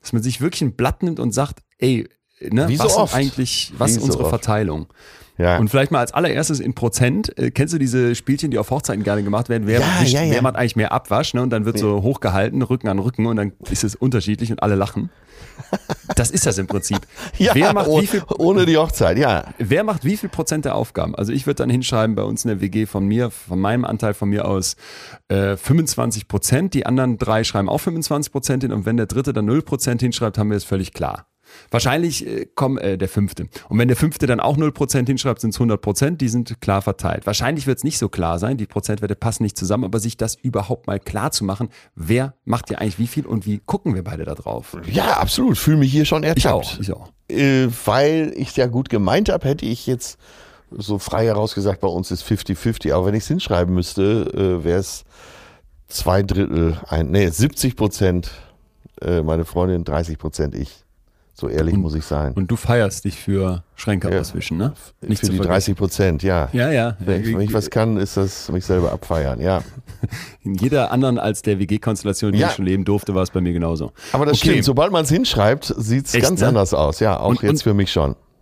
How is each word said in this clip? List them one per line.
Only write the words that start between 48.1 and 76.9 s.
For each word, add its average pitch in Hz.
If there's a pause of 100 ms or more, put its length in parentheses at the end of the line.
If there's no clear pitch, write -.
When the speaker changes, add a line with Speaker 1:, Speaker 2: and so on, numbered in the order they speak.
Speaker 2:
ich's -
ja 127
gut 123
gemeint 117
hab, -
hätte 139
ich 113
jetzt - (520)
so 104
frei -
heraus 107
gesagt, 98
bei 98
uns 87
ist 92
fifty -
fifty, 110
aber 90
wenn 101
ich's 110
hinschreiben 92
müsste, 95
äh, 76
wär's 90 (800)
zwei 92
Drittel, 87 (120)
ein, 78
nee, 95
siebzig 123
Prozent, 92 (680)
äh, 82
meine 80
Freundin, 90
dreißig 80
Prozent 76
ich. - (560)
So -
ehrlich 80
Speaker 1:
Und, 98
Speaker 2:
muss 78
ich 78
sein. 73
Speaker 1:
und 95
du 120
feierst 117
dich 98
für 95 (140)
Schränke 95
Speaker 2:
Ja, 95
Speaker 1:
auswischen, 82
ne? 123
Speaker 2:
f-, - (160)
Speaker 1:
Nicht 107
Speaker 2:
für 110
Speaker 1:
zu 92
Speaker 2:
die 95
Speaker 1:
vergessen. 95
Speaker 2:
dreißig 95
Prozent, 92
ja. 90
Speaker 1:
Ja, 127
ja. 117
Speaker 2:
Wenn 92
ich, 113
wenn 95
ich 104
was 107
kann, 110
ist 98
das 98
mich 90
selber 90
abfeiern, 69
ja. 90 (400)
Speaker 1:
<laughs> -
In 98
jeder 127
anderen 127
als 107
der 101
W-G-Konstellation, 104
in 98
der -
Speaker 2:
Ja. 165
Speaker 1:
ich 139
schon 98
leben 95
durfte, 101
war 92
es 92
bei 92
mir 87
genauso. 85 (200)
Speaker 2:
Aber 139
das 147
Speaker 1:
Okay. 165
Speaker 2:
stimmt, 113
sobald 139
man's 160
hinschreibt, 143
sieht's 120
Speaker 1:
Echt, 120
Speaker 2:
ganz 170
Speaker 1:
ne? -
Speaker 2:
anders 98
aus. 73